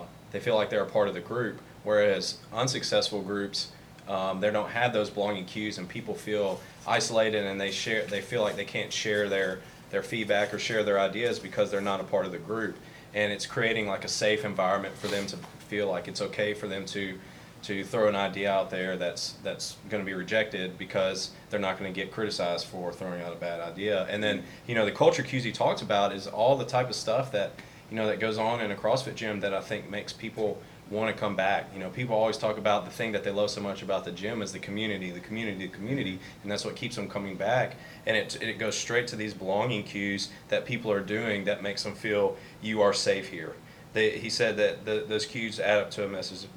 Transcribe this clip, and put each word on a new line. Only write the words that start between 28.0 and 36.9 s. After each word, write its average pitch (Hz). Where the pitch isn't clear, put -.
that 101
goes 110
on 113
in 107
a 101
CrossFit 110
gym 107
that 98
I 95
think 95
makes 101
people 107
wanna 107
come 101
back. 95
You 95
know, 92
people 123
always 110
talk 107
about 104
the -
thing 113
that 98
they 101
love 104
so 104
much 98
about 95
the 87
gym 101
is 98
the 92
community, 98
the 87
community, 101
the 90
community, 101
and 101
that's 101
what 95
keeps -